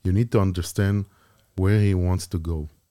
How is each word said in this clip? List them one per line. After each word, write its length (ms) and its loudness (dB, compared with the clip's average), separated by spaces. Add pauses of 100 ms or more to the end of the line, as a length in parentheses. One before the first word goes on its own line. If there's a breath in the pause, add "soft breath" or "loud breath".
You 100 0
need 200 2
to 80 2
understand 640 -2 (520 soft breath)
where 220 2
he 160 2
wants 340 0
to 100 -6
go. 300 -6 (220)